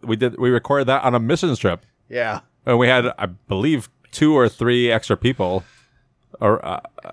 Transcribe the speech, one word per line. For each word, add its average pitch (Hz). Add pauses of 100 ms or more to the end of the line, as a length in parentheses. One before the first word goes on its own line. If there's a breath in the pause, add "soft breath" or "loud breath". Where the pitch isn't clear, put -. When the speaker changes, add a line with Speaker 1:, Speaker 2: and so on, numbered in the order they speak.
Speaker 1:
We 110
did, 120
we 123
recorded 127
that 135
on 123
a 120
missions 131
trip. 87 (240)
Speaker 2:
Yeah. 113 (240)
Speaker 1:
And 120
we 123
had, 123 (100)
I 101
believe, 104 (200)
two 151
or 123
three 120
extra 110
people 95 (760 soft breath)
or, 107
uh, - (320)